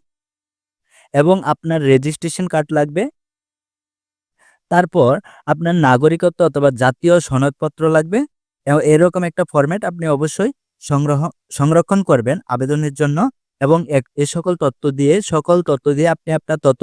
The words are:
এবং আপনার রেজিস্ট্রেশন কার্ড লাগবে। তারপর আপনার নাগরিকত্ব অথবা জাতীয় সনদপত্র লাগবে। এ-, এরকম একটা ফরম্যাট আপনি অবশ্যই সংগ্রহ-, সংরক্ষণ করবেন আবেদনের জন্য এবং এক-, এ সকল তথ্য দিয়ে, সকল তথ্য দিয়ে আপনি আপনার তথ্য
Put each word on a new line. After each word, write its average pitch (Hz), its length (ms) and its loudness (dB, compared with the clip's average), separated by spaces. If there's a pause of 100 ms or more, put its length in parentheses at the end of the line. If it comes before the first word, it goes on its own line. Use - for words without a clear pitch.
(1120)
এবং 156 300 2
আপনার 160 360 -2 (120)
রেজিস্ট্রেশন 151 560 -2
কার্ড 156 240 -2
লাগবে। 151 320 -2 (1700)
তারপর 170 400 2 (340)
আপনার 165 300 -2 (120)
নাগরিকত্ব 160 520 2 (100)
অথবা 143 200 0 (120)
জাতীয় 135 380 2
সনদপত্র 139 680 -4
লাগবে। 165 300 0 (480)
এ-, 143 180 0
এরকম 165 380 4
একটা 175 220 -4
ফরম্যাট 151 380 -2
আপনি 175 240 -6
অবশ্যই 156 440 -2 (320)
সংগ্রহ-, 143 500 0 (180)
সংরক্ষণ 165 520 2
করবেন 127 340 0 (100)
আবেদনের 139 540 -2
জন্য 147 160 0 (440)
এবং 151 180 2 (100)
এক-, 139 260 -2
এ 143 100 -2
সকল 170 300 -6
তথ্য 147 360 -4
দিয়ে, 139 300 2
সকল 170 420 0
তথ্য 147 300 -2
দিয়ে 156 160 0
আপনি 165 240 -6
আপনার 156 300 -4
তথ্য 135 200 2